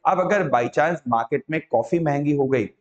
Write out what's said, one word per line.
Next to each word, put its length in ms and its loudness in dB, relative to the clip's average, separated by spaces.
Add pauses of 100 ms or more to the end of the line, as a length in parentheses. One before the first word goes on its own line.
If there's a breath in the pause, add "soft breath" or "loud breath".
अब 140 2
अगर 300 0
by 180 2
chance 300 0 (100)
market 440 -2
में 100 -4 (100)
coffee 280 0
महंगी 360 0
हो 120 0
गई 220 0 (120)